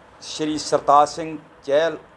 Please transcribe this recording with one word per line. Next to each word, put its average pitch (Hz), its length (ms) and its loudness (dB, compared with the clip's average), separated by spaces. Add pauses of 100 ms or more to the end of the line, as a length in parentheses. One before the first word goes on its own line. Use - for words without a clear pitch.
(220)
ਸ਼੍ਰੀ 156 360 -6
ਸਰਤਾਜ 147 520 2
ਸਿੰਘ 160 280 -10 (260)
ਚਹਿਲ, 151 340 0 (200)